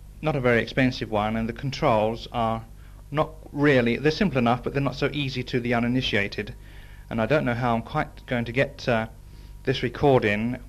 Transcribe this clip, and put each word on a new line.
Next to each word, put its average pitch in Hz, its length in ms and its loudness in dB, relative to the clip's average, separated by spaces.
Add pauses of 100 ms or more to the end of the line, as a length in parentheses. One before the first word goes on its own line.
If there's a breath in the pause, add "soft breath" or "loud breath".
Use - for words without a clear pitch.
(200)
not 147 160 -2
a 135 40 -2
very 120 200 4
expensive 123 500 0
one, 107 260 0
and 113 120 -2
the 117 60 -6
controls 117 760 0
are 113 300 0 (480 loud breath)
not 147 200 0 (200)
really, 131 460 4
they're 147 160 2
simple 156 240 0
enough, 120 260 2
but - 120 -4
they're 139 80 0
not 139 120 -2
so 143 160 0
easy 135 340 -4
to - 140 -2
the 120 140 0
uninitiated. 117 840 0 (540 loud breath)
And 117 100 -4
I 110 60 2
don't 139 220 2
know 120 80 0
how 120 200 0
I'm 117 80 0
quite - 440 -6
going 120 180 -2
to 117 80 -8
get, - 340 -2
uh, 113 200 0 (580 loud breath)
this 131 180 0
recording 120 760 2 (100)